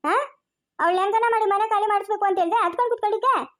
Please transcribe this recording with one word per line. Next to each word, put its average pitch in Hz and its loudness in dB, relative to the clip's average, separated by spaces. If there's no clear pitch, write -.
ಹಾ? 330 0
ಅವ್ಳ್ 349 0
ಹೆಂಗನ 415 0
ಮಾಡಿ 440 0
ಮನೆ 403 0
ಖಾಲಿ 427 0
ಮಾಡಿಸ್ಬೇಕು 415 -2
ಅಂತ 381 0
ಹೇಳ್ದೆ, 349 0
ಅದ್ಕೊಂಡ್ 466 0
ಕುತ್ಕೊಂಡಿದ್ದೆ. 466 0